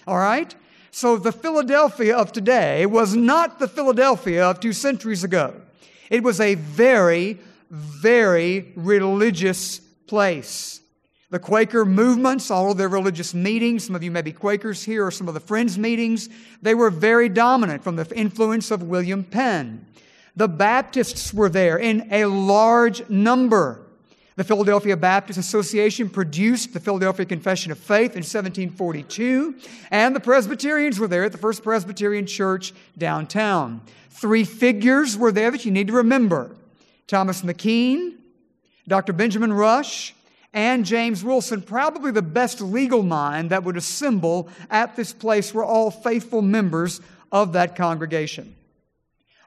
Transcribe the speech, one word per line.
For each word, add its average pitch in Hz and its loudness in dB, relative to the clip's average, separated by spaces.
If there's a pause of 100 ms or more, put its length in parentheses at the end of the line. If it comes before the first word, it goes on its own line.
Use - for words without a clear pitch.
All 185 -2
right? 220 0 (380)
So 240 2
the 214 -2
Philadelphia 277 2
of 220 0
today 190 2
was 208 2
not 277 2
the 262 -2
Philadelphia 240 2
of 180 0
two 226 -4
centuries 220 -4
ago. 170 -2 (560)
It 226 0
was 220 0
a 208 2
very, 180 2 (320)
very 175 2
religious 190 0
place. - -4 (480)
The 175 -6
Quaker 226 2
movements, 247 2
all 190 0
of 196 -2
their 190 -2
religious 180 -4
meetings, 226 0
some 185 -8
of 170 -8
you 175 -8
may 170 -4
be 156 -8
Quakers 202 -4
here, 214 -2
or 185 -4
some 185 -10
of 160 -8
the 156 -8
Friends 208 -2
meetings, 226 -2 (340)
they 214 2
were 233 4
very 226 4
dominant 220 2
from 175 -4
the 160 -6
influence 220 0
of 202 -2
William 180 -2
Penn. 180 -4 (500)
The 214 2
Baptists 220 0
were 202 2
there 170 2
in 226 0
a 208 2
large 214 4
number. 220 2 (520)
The 185 -4
Philadelphia 202 2
Baptist 185 0
Association 208 -2
produced 196 -2
the 180 -8
Philadelphia 196 -2
Confession 180 -4
of 147 -10
Faith 226 0
in 180 -8
seventeen 185 -6
forty-two, 208 -4 (360)
and 226 2
the 240 -4
Presbyterians 277 0
were 214 -4
there 180 0
at 214 -4
the - -18
First 214 -4
Presbyterian 208 -2
Church 190 -4 (240)
downtown. 156 -2 (300)
Three 220 2
figures 247 2
were 226 2
there 220 2
that 269 -10
you 220 -2
need 190 2
to 214 -4
remember. 233 2 (500)
Thomas 190 -2
McKean, 233 -2 (720)
Doctor 196 0
Benjamin 214 0
Rush, 220 0 (380)
and 226 0
James 226 -2
Wilson, 233 -2
probably 285 -4
the 208 0
best 220 -4
legal 233 0
mind 156 -2
that 190 -2
would 180 -4
assemble 175 -4 (220)
at 226 -2
this 240 -8
place, 208 -2
were 220 -4
all 220 0
faithful 233 -4
members 180 0 (280)
of 196 0
that 175 0
congregation. 160 -4 (920)